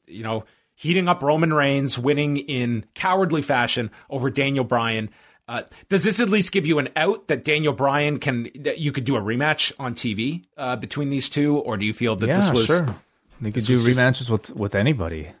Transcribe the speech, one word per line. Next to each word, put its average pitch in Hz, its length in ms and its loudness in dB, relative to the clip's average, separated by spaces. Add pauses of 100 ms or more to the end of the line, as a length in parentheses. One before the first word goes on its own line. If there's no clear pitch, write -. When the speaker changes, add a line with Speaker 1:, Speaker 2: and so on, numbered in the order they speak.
Speaker 1:
you 104 160 -14
know, 110 220 -4 (300)
heating 175 340 0
up 180 140 2
Roman 156 320 4
Reigns, 139 440 2
winning 143 380 0
in 123 480 -2 (100)
cowardly 185 460 0
fashion 120 500 0 (200)
over 135 180 -2
Daniel 139 360 0
Bryan. 113 440 0 (400)
Uh, 120 140 -6 (260)
does 190 160 2
this 214 160 2
at 233 100 4
least 208 220 2
give 180 140 0
you 156 120 2
an 135 160 -2
out 180 340 0
that 143 160 -2
Daniel 151 280 0
Bryan 139 460 0
can, 120 300 -4 (120)
that 139 180 -4
you 147 140 -2
could 131 120 -6
do 131 120 0
a 110 40 0
rematch 127 580 -2
on 127 160 -6
T 117 200 -4
V, 139 300 -4 (120)
uh, 127 200 -6
between 139 340 -6
these 139 180 -2
two, 147 300 2
or 117 180 -4
do 98 80 -2
you 107 80 0
feel 113 240 0
that 101 100 -2
Speaker 2:
Yeah, 143 100 2
Speaker 1:
this 196 140 4
was 117 160 4
Speaker 2:
sure. 165 200 4 (540)
They 107 100 -4
could 113 120 -2
Speaker 1:
this 107 40 -2
Speaker 2:
do 127 80 4
Speaker 1:
was 120 100 4
just 123 140 4
Speaker 2:
rematches 127 320 2
with, - 240 -2
with 101 220 -4
anybody. 90 540 0 (100)